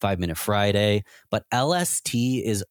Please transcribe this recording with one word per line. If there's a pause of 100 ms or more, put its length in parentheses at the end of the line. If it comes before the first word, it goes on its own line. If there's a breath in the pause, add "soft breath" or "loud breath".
Five
Minute
Friday. (260 loud breath)
But
L
S
T
is